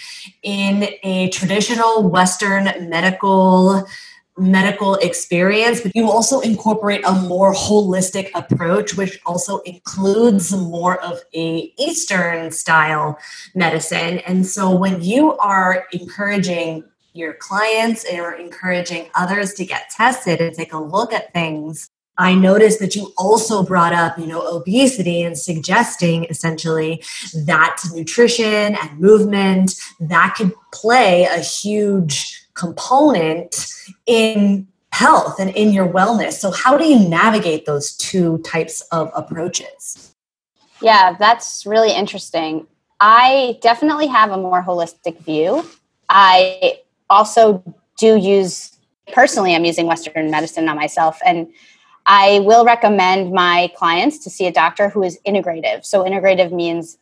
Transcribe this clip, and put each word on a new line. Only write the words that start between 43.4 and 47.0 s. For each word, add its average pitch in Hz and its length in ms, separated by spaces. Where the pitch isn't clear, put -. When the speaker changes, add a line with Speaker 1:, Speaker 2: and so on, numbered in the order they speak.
Speaker 2:
definitely 294 460
have 220 240
a 190 60
more 185 240
holistic 175 600
view. 165 440
I 185 720